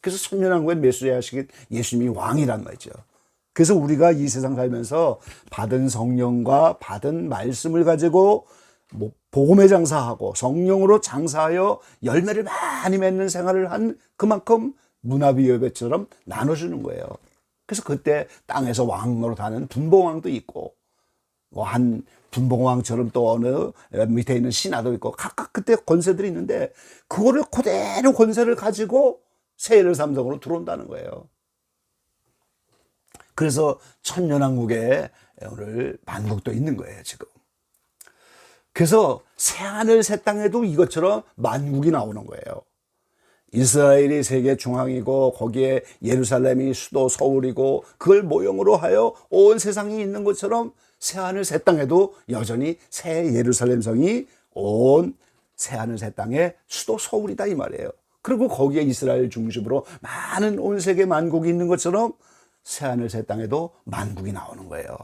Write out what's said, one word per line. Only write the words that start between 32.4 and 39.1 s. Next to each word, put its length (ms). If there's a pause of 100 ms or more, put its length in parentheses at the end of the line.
그래서 420 (240)
천년왕국에 1080 (420)
오늘 520
만국도 480
있는 240
거예요, 280
지금. 240 (1400)
그래서 500 (140)